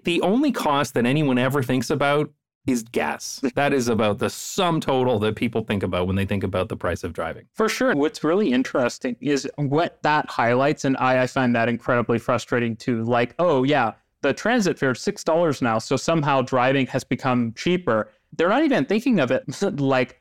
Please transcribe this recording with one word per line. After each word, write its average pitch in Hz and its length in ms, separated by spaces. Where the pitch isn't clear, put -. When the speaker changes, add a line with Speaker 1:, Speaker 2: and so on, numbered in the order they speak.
Speaker 1:
The 175 180
only 254 300
cost 143 440
that 120 100
anyone 135 320
ever 131 240
thinks 127 300
about 143 400
is 120 160
gas. - 640
Speaker 2:
<laughs> - 80
Speaker 1:
That 139 180
is 123 140
about 107 320
the 107 100
sum 170 500
total 127 400
that 107 160
people 117 280
think 104 180
about 92 240
when 95 100
they 98 100
think 98 180
about 92 260
the - 80
price 85 260
of 87 80
driving. 80 340
Speaker 2:
For 220 120
sure. 226 280
What's 147 280
really 170 300
interesting 127 680
is 139 360
what 147 480
that 151 260
highlights, 131 560
and 135 120
I, 127 260
I 127 40
find 123 280
that 117 140
incredibly 120 500
frustrating 120 560
too. 113 280
Like, 120 360
"Oh, 160 240
yeah, 131 300
the 139 120
transit 208 440
fare 135 140
is 120 100
six - 220
dollars 165 380
now, 113 180
so - 180
somehow 143 460
driving 131 440
has 127 160
become 123 520
cheaper." 175 540
They're 165 120
not 254 140
even 240 220
thinking 214 340
of 127 120
it 127 120
<laughs> 175 180
like, 131 420